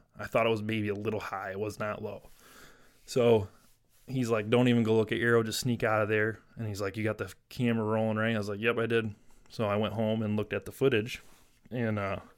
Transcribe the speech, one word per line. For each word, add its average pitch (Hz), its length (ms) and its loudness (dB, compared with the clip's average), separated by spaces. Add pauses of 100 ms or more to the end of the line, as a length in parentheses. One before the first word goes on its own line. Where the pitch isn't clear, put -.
(200)
I 104 60 -10
thought 117 200 2
it 113 60 4
was 107 100 0
maybe 107 280 -2
a 101 40 -2
little 104 260 -4
high. 98 320 -8
It 98 80 -8
was 107 200 -6
not 104 240 -6
low. 101 260 -12 (760)
So 117 420 4 (600)
he's 127 220 -2
like, 107 200 0
"Don't 123 180 6
even 120 160 4
go 110 120 2
look 110 160 2
at 117 60 0
your 120 120 2
arrow. 117 140 6
Just 107 160 -6
sneak 117 240 -2
out 107 180 2
of 104 80 0
there." 107 300 0 (180)
And 113 100 -6
he's 101 140 -6
like, 98 160 -4
"You 107 60 -4
got 107 140 -2
the 95 160 -8 (160)
camera 117 360 0
rolling, 110 320 0
right?" 113 180 0
I - 20 0
was 104 120 -4
like, 101 120 -6
"Yep, 117 160 2
I 113 80 2
did." 113 300 0 (340)
So 113 160 -4
I 101 120 2
went 107 180 0
home 110 260 0
and 104 140 0
looked 104 180 -2
at 104 120 -4
the 101 60 -14
footage. 127 500 0 (500)
And, 113 260 -2
uh, 98 220 -4 (180)